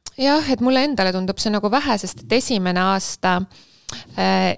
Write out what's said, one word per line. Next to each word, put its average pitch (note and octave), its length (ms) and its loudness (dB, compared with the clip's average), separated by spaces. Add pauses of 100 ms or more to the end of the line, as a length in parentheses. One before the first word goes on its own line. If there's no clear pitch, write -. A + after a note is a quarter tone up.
(140)
Jah, C#4+ 340 2
et B3 160 0
mulle C4 200 2
endale G3 280 0
tundub F#3 320 -2
see A3 80 -2
nagu G#3 200 0
vähe, C4 280 0
sest - 240 -10
et - 140 -4
esimene F#3 420 0
aasta, F#3 540 0 (840)
äh, F#3+ 420 2